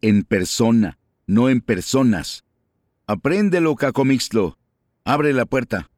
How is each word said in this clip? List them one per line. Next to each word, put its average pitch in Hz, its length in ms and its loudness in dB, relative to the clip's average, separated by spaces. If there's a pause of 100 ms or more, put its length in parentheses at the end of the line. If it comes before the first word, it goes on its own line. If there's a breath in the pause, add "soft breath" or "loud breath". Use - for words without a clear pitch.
en 104 240 2
persona, 107 760 0 (300)
no 117 220 2
en 127 100 0
personas. 110 840 -2 (600)
Apréndelo, 165 720 0
Cacomixtlo. 120 800 -2 (460)
Abre 147 280 0
la 123 140 0
puerta, 120 520 -4